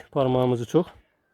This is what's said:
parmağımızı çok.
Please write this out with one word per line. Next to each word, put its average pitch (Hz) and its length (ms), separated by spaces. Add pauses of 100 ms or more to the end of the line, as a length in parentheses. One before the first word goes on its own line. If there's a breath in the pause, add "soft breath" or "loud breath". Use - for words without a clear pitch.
(120)
parmağımızı 127 540
çok. 175 200 (480)